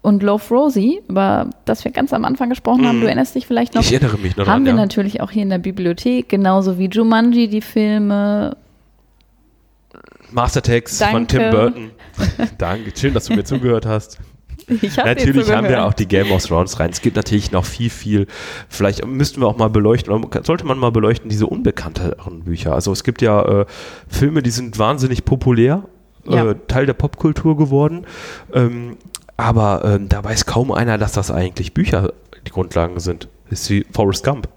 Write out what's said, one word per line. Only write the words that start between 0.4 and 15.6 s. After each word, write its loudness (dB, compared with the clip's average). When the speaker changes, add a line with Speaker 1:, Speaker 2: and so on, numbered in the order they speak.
Speaker 1:
Rosie, 2
über 0
das -2
wir -4
ganz -2
am -2
Anfang -2
gesprochen 2
haben, 2
Speaker 2:
Mhm. 0
Speaker 1:
du 2
erinnerst 0
dich -4
vielleicht -2
noch, 2
Speaker 2:
Ich 2
erinnere 2
mich -2
noch 0
Speaker 1:
haben 4
Speaker 2:
dran, -
Speaker 1:
wir 4
Speaker 2:
ja. 4
Speaker 1:
natürlich 0
auch -8
hier 0
in -2
der 0
Bibliothek, -2
genauso 2
wie 0
Jumanji, 4
die -2
Filme. 0
Speaker 2:
Mastertext 0
von 2
Tim 2
Speaker 1:
Danke. 4
Speaker 2:
Burton. 2
Speaker 1:
<laughs> -2
Speaker 2:
Danke, -4
schön, 0
dass -2
du 0
mir 0
zugehört 0
hast. -4
Speaker 1:
Ich -2
hab 2
dir 4
Speaker 2:
Natürlich 4
haben 4